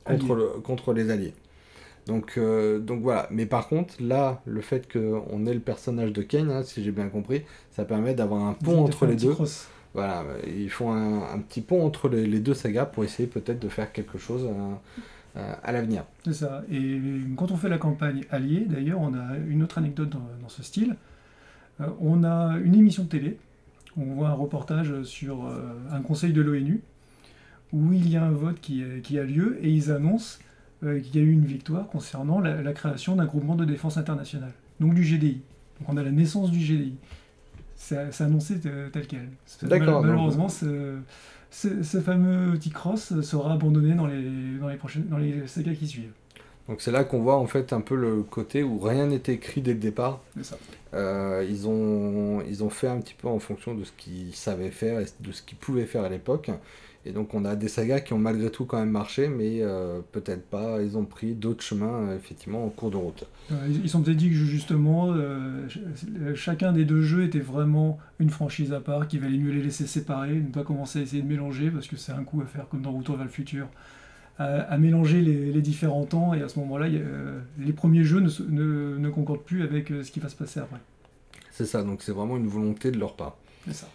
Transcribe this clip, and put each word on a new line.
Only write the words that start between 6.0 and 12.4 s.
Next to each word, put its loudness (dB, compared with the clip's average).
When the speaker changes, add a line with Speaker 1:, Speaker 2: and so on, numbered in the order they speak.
Speaker 1:
de -4
Kane, 2
hein, -2
si -8
j'ai -2
bien -2
compris, -2
ça -4
permet 0
d'avoir 0
un -2
Speaker 2:
Ils -2
Speaker 1:
pont 6
Speaker 2:
ont 8
Speaker 1:
entre 2
Speaker 2:
fait 4
un 6
Speaker 1:
les 4
Speaker 2:
petit 2
Speaker 1:
deux. 4
Speaker 2:
cross. -4
Speaker 1:
Voilà, -4
ils -6
font -2
un, 0
un -4
petit -8
pont 2
entre 0
les, 2
les 2